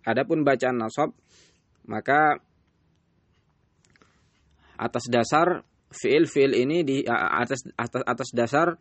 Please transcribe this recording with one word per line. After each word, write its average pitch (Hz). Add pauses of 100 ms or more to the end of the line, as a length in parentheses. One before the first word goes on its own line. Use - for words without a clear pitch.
Adapun 139
bacaan 131
nasab, 120 (720)
maka 139 (2250)
atas 117
dasar 147 (260)
fiil-fiil 139
ini 139
di, 135 (100)
a-, 95
atas, 127 (140)
atas, 120
atas 123
dasar 135 (120)